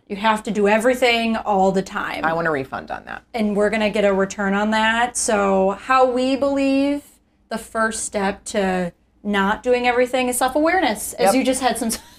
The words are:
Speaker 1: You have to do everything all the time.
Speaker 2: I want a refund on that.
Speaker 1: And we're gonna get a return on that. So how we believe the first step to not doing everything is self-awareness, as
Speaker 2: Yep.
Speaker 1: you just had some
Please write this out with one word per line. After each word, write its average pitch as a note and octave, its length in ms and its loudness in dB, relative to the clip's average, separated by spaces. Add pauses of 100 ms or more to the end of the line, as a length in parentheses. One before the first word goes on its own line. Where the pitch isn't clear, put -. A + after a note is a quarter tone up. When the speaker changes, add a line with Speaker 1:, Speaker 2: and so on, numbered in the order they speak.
Speaker 1:
You G3+ 100 -10
have G#3+ 260 0
to - 80 -6
do G3+ 180 2
everything A3+ 680 2
all F#3+ 360 2
the F#3+ 80 0
time. - 460 -6
Speaker 2:
I E3 80 0
want E3+ 120 -2
a D#3+ 40 0
refund C3 400 -6
on G#1 160 -10
that. A#1 160 -14 (100)
Speaker 1:
And G#3 240 -2
we're G#3 140 2
gonna G#3+ 180 0
get G3+ 160 0
a G3+ 80 4
return G3 400 0
on G#3 200 0
that. A3+ 440 0
So G3 640 0
how C4 300 4
we B3+ 260 0
believe C#4 680 0 (460)
the A3+ 80 -6
first A3 480 -4
step G3+ 420 -4
to F#3 460 -2 (320)
not G3+ 380 0
doing B3 240 2
everything B3 420 0
is B3 80 -2
self-awareness, D4+ 800 0
as - 120 2
Speaker 2:
Yep. G3 100 6
Speaker 1:
you C4 80 2
just C4 180 0
had A#3 160 0
some A#3 120 -4 (280)